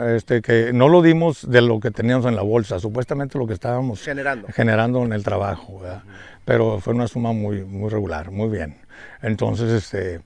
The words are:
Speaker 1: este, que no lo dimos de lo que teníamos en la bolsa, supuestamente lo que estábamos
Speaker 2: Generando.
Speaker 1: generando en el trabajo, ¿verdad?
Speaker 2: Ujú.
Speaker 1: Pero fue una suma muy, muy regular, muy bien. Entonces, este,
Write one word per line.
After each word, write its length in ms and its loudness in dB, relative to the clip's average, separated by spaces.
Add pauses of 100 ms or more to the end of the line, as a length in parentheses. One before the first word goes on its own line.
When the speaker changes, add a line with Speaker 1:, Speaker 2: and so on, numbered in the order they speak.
(140)
Speaker 1:
este, 280 2
que 320 2
no 160 6
lo 120 10
dimos 480 4
de 120 8
lo 180 2
que 100 -4
teníamos 360 0
en 100 0
la 80 -2
bolsa, 340 0
supuestamente 640 -6
lo 80 -4
que 60 -6
estábamos 500 -6
Speaker 2:
Generando. 460 -6
Speaker 1:
generando 540 2
en 100 -2
el 100 -4
trabajo, 560 -6
¿verdad? 260 -14
Speaker 2:
Ujú. 80 -20 (320)
Speaker 1:
Pero 360 2
fue 120 -4
una 140 0
suma 240 -4
muy, 320 -4
muy 260 -8
regular, 400 -4
muy 200 -4
bien. 280 -6 (440)
Entonces, 500 -2
este, 540 -4